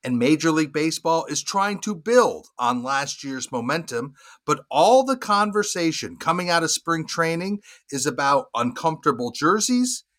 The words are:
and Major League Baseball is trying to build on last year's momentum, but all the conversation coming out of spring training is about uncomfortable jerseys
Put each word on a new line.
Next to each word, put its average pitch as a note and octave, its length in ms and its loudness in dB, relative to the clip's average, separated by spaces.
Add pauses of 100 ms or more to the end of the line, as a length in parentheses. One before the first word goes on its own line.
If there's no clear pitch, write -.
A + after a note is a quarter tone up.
and B2 160 -2
Major D3+ 320 4
League D#3 220 0
Baseball D#3+ 540 -2
is C#3+ 160 -6
trying G3+ 380 -2
to G#3+ 140 -4
build F3 540 2 (100)
on A#2+ 240 0
last C#3 420 -4
year's C3 260 -8
momentum, C3 640 -4 (320)
but D3 160 0 (100)
all G#3 320 6
the C4 140 0
conversation G3+ 1000 -2
coming F3 320 -2
out E3+ 120 4
of D#3 80 -2
spring D#3+ 360 -2
training E3+ 540 -2 (300)
is C3 140 -4
about C#3 500 2
uncomfortable C#3+ 760 -2
jerseys B3 760 0 (140)